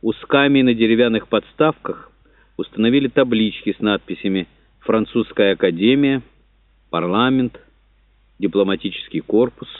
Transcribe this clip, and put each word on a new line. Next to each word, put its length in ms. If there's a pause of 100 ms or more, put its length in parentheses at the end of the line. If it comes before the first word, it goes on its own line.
у 120
скамей 500
на 100
деревянных 540
подставках 840 (460)
установили 500
таблички 720
с 20
надписями 680 (320)
«Французская 760
академия», 680 (680)
«Парламент», 720 (800)
«Дипломатический 840
корпус» 460 (120)